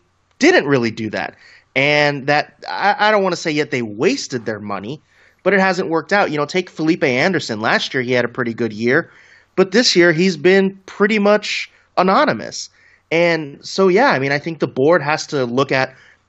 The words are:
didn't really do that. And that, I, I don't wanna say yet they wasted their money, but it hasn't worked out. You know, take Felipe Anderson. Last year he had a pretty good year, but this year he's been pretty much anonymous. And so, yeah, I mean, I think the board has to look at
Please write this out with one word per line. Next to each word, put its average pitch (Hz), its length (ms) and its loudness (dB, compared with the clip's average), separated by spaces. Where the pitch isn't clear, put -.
didn't 320 280 4
really 120 240 2
do 110 180 -8
that. 92 260 -6
And 143 520 2
that, - 400 -2
I, 185 300 -2
I 208 140 2
don't 208 100 2
wanna 185 140 -2
say 165 160 -4
yet 147 200 -2
they 127 100 -2
wasted 120 640 -4
their 107 140 -6
money, 104 420 -10
but 185 100 2
it 196 60 2
hasn't 185 300 0
worked 160 240 -2
out. 202 180 2
You 151 60 -4
know, 147 80 -2
take 180 240 -4
Felipe 160 340 -2
Anderson. 139 560 0
Last 120 340 -2
year 131 100 -2
he 123 100 -2
had 123 100 2
a 117 60 -4
pretty 120 240 -6
good 113 180 -4
year, 120 400 0
but 165 140 2
this 226 260 2
year 170 160 6
he's 175 240 0
been 190 480 2
pretty 208 340 0
much 208 500 0
anonymous. 180 720 0
And 160 520 0
so, 190 240 2
yeah, 233 220 4
I 143 80 0
mean, 139 120 -2
I 143 80 -2
think 160 200 -8
the 160 80 -2
board 151 340 2
has 147 260 -2
to 139 160 -2
look 127 300 -2
at 131 200 -2